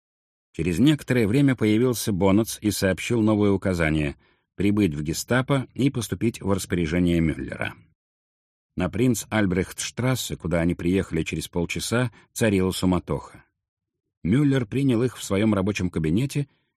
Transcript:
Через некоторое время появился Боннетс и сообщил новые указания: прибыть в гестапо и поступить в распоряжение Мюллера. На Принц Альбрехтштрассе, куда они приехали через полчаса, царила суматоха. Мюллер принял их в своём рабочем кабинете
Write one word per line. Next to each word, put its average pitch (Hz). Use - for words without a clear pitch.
Через 82
некоторое 123
время 135
появился 113
Боннетс 98
и 107
сообщил 98
новые 104
указания: 80
прибыть 101
в 73
гестапо 123
и 127
поступить 113
в 95
распоряжение 87
Мюллера. 65
На 87
Принц 110
Альбрехтштрассе, 107
куда 82
они 85
приехали 85
через -
полчаса, 110
царила 95
суматоха. 87
Мюллер 135
принял 120
их 123
в -
своём 101
рабочем 95
кабинете 104